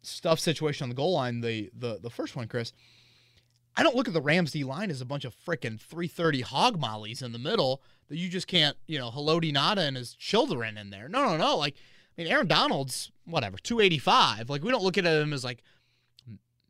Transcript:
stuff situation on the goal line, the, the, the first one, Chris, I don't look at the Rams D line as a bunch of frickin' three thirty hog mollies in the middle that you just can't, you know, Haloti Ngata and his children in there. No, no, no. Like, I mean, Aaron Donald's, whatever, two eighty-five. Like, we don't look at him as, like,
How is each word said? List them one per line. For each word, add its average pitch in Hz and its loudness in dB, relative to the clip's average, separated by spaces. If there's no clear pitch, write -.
stuff - 0
situation 151 0
on 120 -6
the 123 -6
goal 156 0
line, 123 -2
the, 113 -4
the, 117 -6
the 113 -12
first - -8
one, 120 -6
Chris, 117 -6
I 247 4
don't 294 4
look 262 2
at 208 -6
the 160 2
Rams 151 2
D 147 -4
line 151 -6
as 131 -6
a 131 -10
bunch 139 -6
of 120 -12
frickin' 120 -6
three 170 -8
thirty 160 0
hog 170 2
mollies 110 -6
in 120 -8
the 117 -10
middle 139 0
that 147 -12
you 175 -6
just 175 -8
can't, 151 2
you 156 -6
know, 120 -6
Haloti 156 0
Ngata 165 2
and 135 -4
his 123 -10
children 135 0
in 104 -12
there. 101 -12
No, 262 0
no, 185 2
no. 226 2
Like, 147 -2
I 170 -8
mean, 180 -2
Aaron 262 2
Donald's, 156 2
whatever, 117 -2
two 233 0
eighty-five. 160 4
Like, 143 -4
we 226 0
don't 247 2
look 185 2
at 190 2
him 151 4
as, 131 -6
like, 123 -8